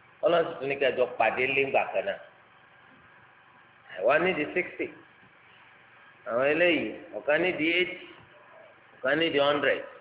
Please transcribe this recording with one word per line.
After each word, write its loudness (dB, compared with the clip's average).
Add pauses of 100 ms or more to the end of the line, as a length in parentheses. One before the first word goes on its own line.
(240)
Ọlọ́run 4
sì -8
tún -6
ní -2
kẹjọ 2 (100)
pàdé 0
lé 2
ńgbà 2
kan -4
náà. -6 (1700)
Àwa 2
nídìí 0
sixty. -4 (1400)
Àwọn 0
eléyìí, 2 (200)
ọ̀kan 0
nídìí -2
eighty, -2 (960)
ọ̀kan -2
nídìí 2
hundred. 2 (200)